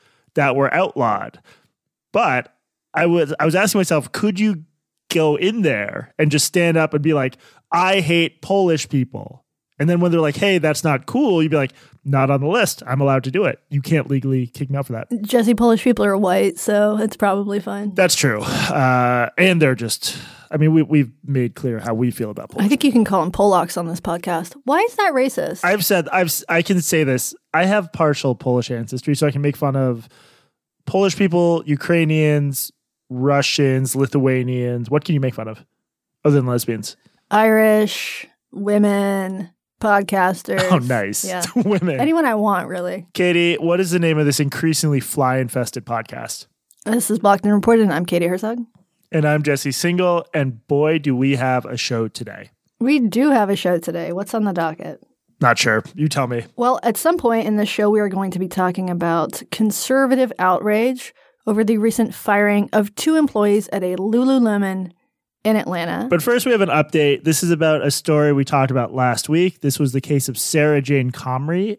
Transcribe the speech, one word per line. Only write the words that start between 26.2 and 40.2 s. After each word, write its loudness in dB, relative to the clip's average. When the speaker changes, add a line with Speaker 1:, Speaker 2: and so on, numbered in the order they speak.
Speaker 1:
s-, -4
I 2
can 0
say 0
this. -2
I 4
have 0
partial 0
Polish -2
ancestry, -4
so 2
I 0
can -2
make 0
fun -2
of -2
Polish 0
people, 2
Ukrainians, 0
Russians, 0
Lithuanians. 0
What 0
can -2
you 2
make -2
fun -10
of -14
other 6
than 0
lesbians? -4
Speaker 2:
Irish, 2
women, 0
podcasters. 0